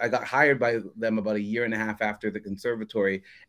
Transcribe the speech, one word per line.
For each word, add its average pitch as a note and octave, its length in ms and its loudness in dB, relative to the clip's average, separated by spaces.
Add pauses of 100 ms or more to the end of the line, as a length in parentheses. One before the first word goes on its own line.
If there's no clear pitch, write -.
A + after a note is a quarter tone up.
I A#2+ 80 2
got A#2+ 160 0
hired C#3 340 4
by A#2 200 2 (180)
them A2 200 0
about G#2+ 200 0
a G#2 40 -2
year G#2+ 220 -2
and A2+ 100 -2
a G#2+ 40 -2
half A2 240 -4
after G#2+ 280 -2
the G#2 120 -4
conservatory G2+ 800 -2 (260)